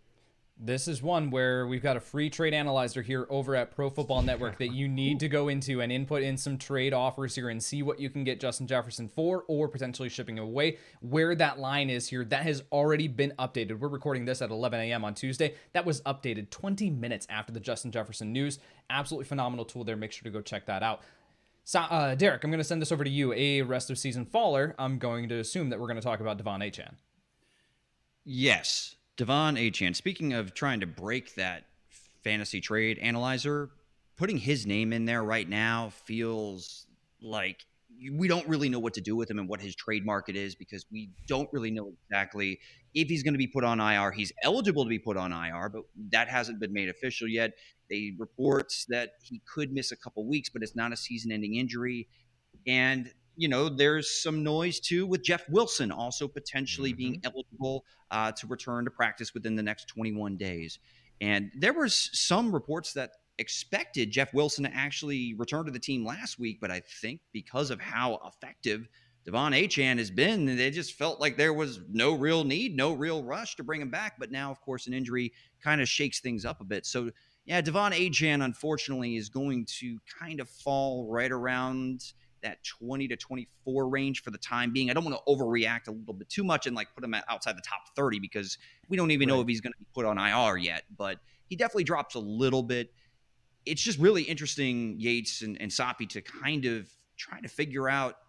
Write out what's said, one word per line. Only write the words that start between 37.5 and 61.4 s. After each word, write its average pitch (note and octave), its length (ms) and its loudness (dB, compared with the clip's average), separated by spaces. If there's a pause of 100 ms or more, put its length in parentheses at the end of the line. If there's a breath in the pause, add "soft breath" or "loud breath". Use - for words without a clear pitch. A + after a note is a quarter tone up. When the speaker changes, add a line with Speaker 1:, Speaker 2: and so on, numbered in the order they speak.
Speaker 2:
we E3+ 140 2
don't E3+ 200 2
really D3 220 2
know B2 100 0
what A2+ 160 -2
to G#2+ 60 -6
do G#2 140 0
with A#2 140 0
him G#2+ 80 -2
and G2 100 -2
what G2 140 -6
his G2 140 -8
trade G#2+ 300 -2
market G2+ 300 -2
is, G2 200 -6
because F#2+ 360 -16
we G#2+ 200 -10 (160)
don't C#3 240 -2
really A#2 180 -2
know G#2+ 240 -6 (120)
exactly G2 540 0 (360 loud breath)
if D#3 140 2
he's D#3 120 0
gonna C#3 160 2
be C3+ 80 4
put B2+ 180 0
on A#2 160 4
I G#2+ 180 4
R. G2+ 120 4
He's G2+ 220 -4 (100)
eligible E3+ 440 4
to A2+ 40 -2
be A2+ 80 2
put G2+ 200 -2
on F2+ 140 -2
I E2+ 200 -4
R, F2 180 -4
but G#2 140 -10 (280)
that A#2 180 4
hasn't A#2+ 300 -2
been G2+ 140 -2
made G2 160 0
official A#2 380 -4
yet. A2+ 260 0 (360 loud breath)
They G#2 300 -4
reports C#3 680 0
that A#2+ 240 -2 (100)
he A#2 180 -12 (100)
could D3 220 -4
miss C3+ 180 -2
a A#2+ 40 -10
couple - 320 -8
weeks, D3 200 0
but A#2 140 -8
it's G#2+ 140 -6
not A#2 180 0
a - 20 -6
season-ending A2 600 -4
injury. A#2+ 520 -2 (600 soft breath)
And, B2+ 440 2 (240)
you E3 120 2
know, C#3 200 4
there's D3 540 4
some D#3 220 0
noise, D#3+ 360 0
too, F3+ 280 2
with F#3 160 0
Jeff E3+ 260 2
Wilson F3 420 4
also A#2+ 360 -4
potentially C3+ 640 -4
being B2+ 220 -2
Speaker 3:
Mm-hmm. B2+ 200 -6
Speaker 2:
eligible, C3 500 -6 (260 soft breath)
uh, A2 220 2
to - 120 -10
return A#2+ 400 -4
to A#2+ 60 -4
practice A2+ 420 -2
within A2 220 -2
the A2 80 0
next G#2 240 -4
twenty-one G#2 500 -4
days. F2 400 -6 (420 soft breath)
And G2+ 380 0